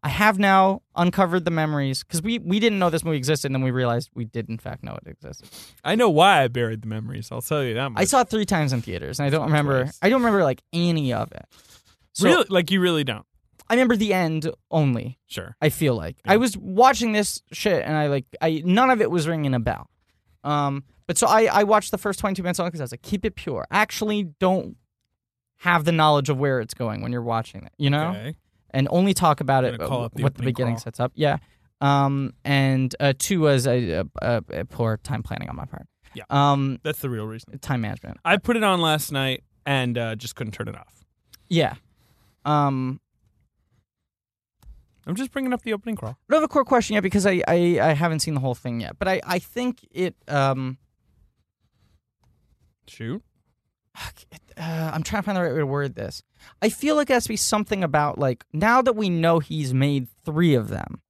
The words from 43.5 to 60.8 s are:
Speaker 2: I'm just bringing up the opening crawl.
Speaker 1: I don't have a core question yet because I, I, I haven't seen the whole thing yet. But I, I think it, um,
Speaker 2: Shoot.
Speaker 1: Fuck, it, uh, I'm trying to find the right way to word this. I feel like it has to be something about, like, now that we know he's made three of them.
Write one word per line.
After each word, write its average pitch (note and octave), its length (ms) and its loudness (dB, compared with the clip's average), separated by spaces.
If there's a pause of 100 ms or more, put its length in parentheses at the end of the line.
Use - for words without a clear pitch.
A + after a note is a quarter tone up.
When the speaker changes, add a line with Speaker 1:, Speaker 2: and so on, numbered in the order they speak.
Speaker 2:
I'm E3+ 80 -6
just B3+ 160 -6
bringing C4 240 -4
up B3 80 -8
the A3+ 100 -6
opening G#3+ 240 -6
crawl. A2 220 -10 (100)
Speaker 1:
I - 60 2
don't D#4 80 6
have - 80 -2
a - 20 -16
core C#4 120 2
question A#3 300 2
yet G#3 80 4
because F#3+ 220 2
I, F#3+ 240 4
I, F3 320 4
I D3+ 140 6
haven't D#3+ 240 0
seen D#3 160 -2
the C#3 60 0
whole B2+ 160 -2
thing A#2 260 -6
yet. C#2 160 -10
But F#3+ 100 -2
I, F#3 160 0
I F#3 140 -2
think B3 520 -6
it, - 260 -4 (120)
um, C3+ 480 0 (2000)
Speaker 2:
Shoot. B2+ 340 -10 (760)
Speaker 1:
Fuck, - 180 -14 (160)
it, - 100 -20 (180)
uh, D#3+ 340 -6
I'm D#3 100 -4
trying G3+ 200 -4
to - 40 -6
find G3+ 100 -2
the F3+ 60 0
right D#3+ 100 -2
way D3 60 -2
to D3 80 0
word C#3 280 -4
this. - 280 -10 (400)
I A3 60 2
feel C#4+ 280 0
like D4 140 0
it C4 40 4
has A#3+ 100 2
to - 60 -8
be A3 60 -4
something G#3 460 -2
about, D3 360 0
like, C3 340 -2
now A3+ 300 2
that A#3+ 120 2
we G#3+ 140 -2
know E3+ 300 2
he's D3 360 -4
made C3+ 320 2 (180)
three D#3+ 300 4
of A2 140 0
them. - 420 -10